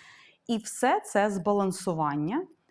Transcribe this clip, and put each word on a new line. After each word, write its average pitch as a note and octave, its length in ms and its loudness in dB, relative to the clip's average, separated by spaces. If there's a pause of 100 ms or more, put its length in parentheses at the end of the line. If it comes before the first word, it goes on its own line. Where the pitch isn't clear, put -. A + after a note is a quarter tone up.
(460)
І A#3 100 -2
все B3+ 440 0
це G#3 300 0
збалансування F#3 1160 0 (240)